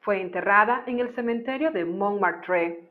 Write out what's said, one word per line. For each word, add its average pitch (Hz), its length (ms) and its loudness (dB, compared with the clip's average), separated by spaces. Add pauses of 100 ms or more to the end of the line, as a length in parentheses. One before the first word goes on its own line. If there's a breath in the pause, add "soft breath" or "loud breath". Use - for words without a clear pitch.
Fue 202 180 0
enterrada 202 640 2
en 247 140 -4
el 240 160 -4
cementerio 247 560 -2
de 180 140 -2
Montmartre. 175 1040 -2